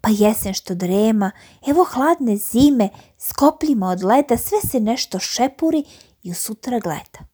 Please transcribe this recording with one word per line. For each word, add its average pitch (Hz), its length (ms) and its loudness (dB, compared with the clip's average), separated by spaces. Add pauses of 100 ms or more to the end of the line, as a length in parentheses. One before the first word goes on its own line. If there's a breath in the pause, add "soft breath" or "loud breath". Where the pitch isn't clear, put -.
pa 214 100 -2
jesen 208 440 0
što - 200 -8
drema. 196 560 0 (360 soft breath)
Evo 311 180 4
hladne 269 520 0
zime, 233 520 2 (300 loud breath)
s - 140 -10
kopljima 285 560 2
od 180 140 -2
leda, 240 340 2
sve - 240 -2 (100)
se 254 100 0
nešto 214 380 -2
šepuri 285 680 -2 (380 soft breath)
i 175 80 -12
u 175 40 -8
sutra 233 440 -6
gleda. 170 400 -8 (160)